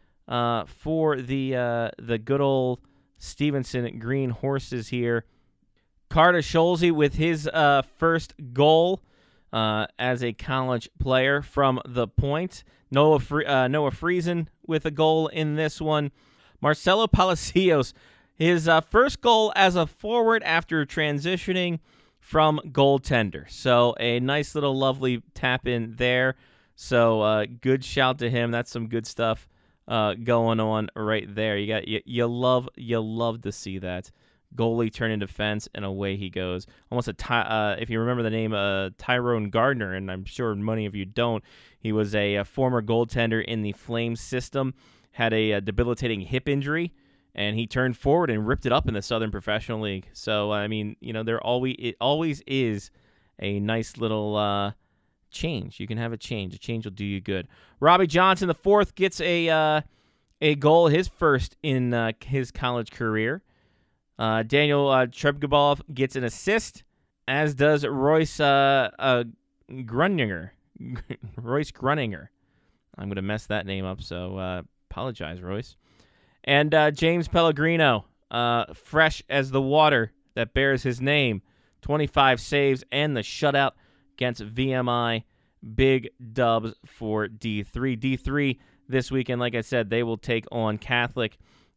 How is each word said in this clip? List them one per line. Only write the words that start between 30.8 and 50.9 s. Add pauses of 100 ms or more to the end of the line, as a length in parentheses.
right
there.
You
got,
you,
you
love,
you
love
to
see
that (460)
goalie
turn
in
defense,
and
away
he
goes. (240)
Almost
a
Ty-,
uh,
if
you
remember
the
name,
uh,
Tyrone
Gardner,
and
I'm
sure
many
of
you
don't, (360)
he
was
a,
a
former
goaltender
in
the
Flames
system, (380)
had
a,
a
debilitating
hip
injury, (420)
and
he
turned
forward
and
ripped
it
up
in
the
Southern
Professional
League.
So,
I
mean,